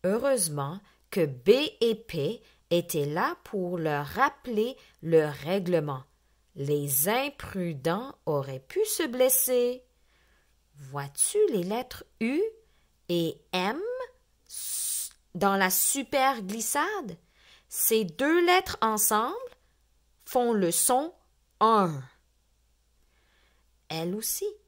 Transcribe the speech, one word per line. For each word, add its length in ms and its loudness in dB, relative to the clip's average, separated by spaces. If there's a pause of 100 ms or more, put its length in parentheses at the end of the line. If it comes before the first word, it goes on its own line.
Heureusement 760 0 (300)
que 160 2
B 240 -2 (320)
et 140 4
P 460 -4 (280)
étaient 360 0
là 380 -2
pour 340 -6
leur 280 -2
rappeler 680 -2 (260)
le 240 6
règlement. 800 -2 (500)
Les 560 -2
imprudents 1040 -4 (100)
auraient 340 -2
pu 260 -6
se 180 -2
blesser. 800 2 (920)
Vois-tu 640 -4 (120)
les 140 0
lettres 420 -4 (160)
U 180 0 (680)
et 320 -2 (100)
M 300 -2 (680)
s-, 600 -6 (240)
dans 240 2
la 120 4
super 760 0
glissade ? 720 -4 (500)
Ces 380 0
deux 400 2
lettres 360 2
ensemble 540 2 (880)
font 300 0
le 180 2
son 420 2 (460)
un. 420 4 (1900)
Elle 260 -4
aussi. 320 -6 (200)